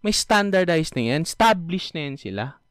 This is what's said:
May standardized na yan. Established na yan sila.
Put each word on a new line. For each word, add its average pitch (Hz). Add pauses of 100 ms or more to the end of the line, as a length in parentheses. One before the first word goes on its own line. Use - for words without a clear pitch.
May 208
standardized 190
na 120
yan. 165
Established 185
na 151
yan 139
sila. 104 (100)